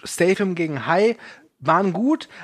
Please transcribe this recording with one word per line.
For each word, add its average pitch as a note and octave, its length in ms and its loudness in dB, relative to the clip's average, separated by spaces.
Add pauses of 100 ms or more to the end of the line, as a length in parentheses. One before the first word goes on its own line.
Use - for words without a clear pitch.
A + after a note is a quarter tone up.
Statham F#3 500 0
gegen D#3 320 -4
Hai, G3+ 300 2 (440)
waren E3+ 340 2
gut. B3+ 340 0 (160)